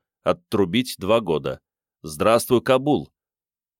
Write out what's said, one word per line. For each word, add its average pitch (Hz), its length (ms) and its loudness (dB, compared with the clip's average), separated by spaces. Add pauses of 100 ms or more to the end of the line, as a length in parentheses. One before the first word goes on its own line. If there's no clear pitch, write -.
(220)
оттрубить 101 760 -2
два 110 220 2
года. 76 400 -4 (420)
Здравствуй, 104 580 2
Кабул! 131 520 0 (680)